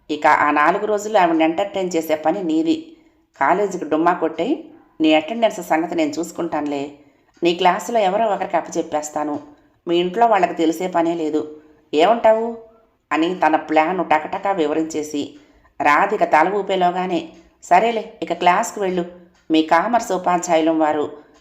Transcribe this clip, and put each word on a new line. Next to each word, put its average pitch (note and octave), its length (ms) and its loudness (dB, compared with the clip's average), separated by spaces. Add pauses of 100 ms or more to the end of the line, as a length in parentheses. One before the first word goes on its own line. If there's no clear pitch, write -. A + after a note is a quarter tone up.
(120)
ఇక D3 160 0
ఆ D3 240 4
నాలుగు E3+ 340 2
రోజులు G#3 320 -2
ఆవిడని E3 260 4
ఎంటర్టైన్ F#3 520 -2
చేసే D#3+ 200 -2
పని F3+ 280 -2
నీది. D#3+ 540 -2 (440)
కాలేజీకి F3+ 440 0
డుమ్మా D#3+ 280 2
కొట్టేయ్, F3 440 -2 (440)
నీ D#3 120 4
అటెండెన్స్ G#3+ 480 0
సంగతి E3+ 340 -2
నేను D#3 160 0
చూసుకుంటానులే. D3+ 800 -6 (520)
నీ F3 120 2
క్లాసులో G3 440 0
ఎవరో G#3 260 2
ఒకరికి F#3+ 320 -2
అప్పచెప్పేస్తాను. D3+ 840 -6 (480)
మీ E3+ 100 0
ఇంట్లో F3+ 300 2
వాళ్ళకి F3+ 260 2
తెలిసే E3 340 0
పనే E3+ 260 0
లేదు. D3+ 480 -4 (320)
ఏమంటావు?" A3+ 640 4 (540)
అని E3 240 0
తన D#3+ 200 2
ప్లాన్ D#3 500 0
టకటకా D#3 460 -2
వివరించేసి D#3 840 -4 (460)
రాధిక E3+ 420 2
తల D#3+ 300 4
ఊపేలోగానే, F#3 760 -2 (340)
"సరేలే, A3 500 2 (100)
ఇక E3 100 -4
క్లాస్కి F#3 460 0
వెళ్ళు. F#3 260 -2 (460)
మీ D#3 100 6
కామర్స్ G3 500 2
ఉపాధ్యాయులం F3 680 0
వారు D3+ 320 0 (300)